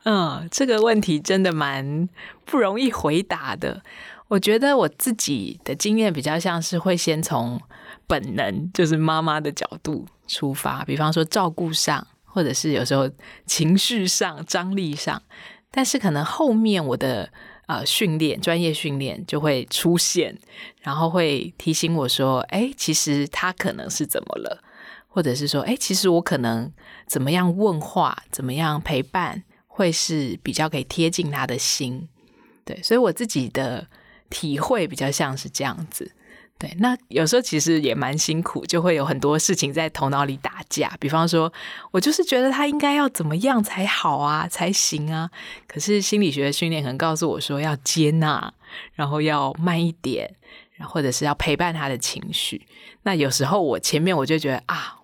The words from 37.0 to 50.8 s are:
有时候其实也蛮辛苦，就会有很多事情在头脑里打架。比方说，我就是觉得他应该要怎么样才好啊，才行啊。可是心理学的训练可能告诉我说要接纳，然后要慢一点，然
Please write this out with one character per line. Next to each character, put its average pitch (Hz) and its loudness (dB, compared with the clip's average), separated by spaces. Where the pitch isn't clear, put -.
有 156 2
时 156 2
候 156 6
其 - -2
实 160 4
也 135 2
蛮 139 -2
辛 156 0
苦， - -6
就 170 0
会 170 4
有 139 0
很 143 0
多 143 4
事 170 2
情 147 0
在 160 -2
头 139 -2
脑 139 2
里 139 -2
打 - -8
架。 143 -2
比 143 -2
方 160 4
说， 165 4
我 185 2
就 294 4
是 339 2
觉 262 2
得 262 4
他 277 0
应 294 0
该 285 2
要 285 2
怎 175 -2
么 151 0
样 240 4
才 190 -2
好 - 0
啊， 151 0
才 175 -2
行 156 0
啊。 160 -4
可 - -8
是 208 2
心 208 0
理 185 4
学 139 0
的 143 2
训 165 0
练 156 -2
可 139 -2
能 127 -4
告 160 0
诉 156 0
我 - -4
说 143 -4
要 151 0
接 151 2
纳， 156 0
然 143 -4
后 151 -2
要 147 0
慢 170 0
一 165 2
点， - -4
然 - -14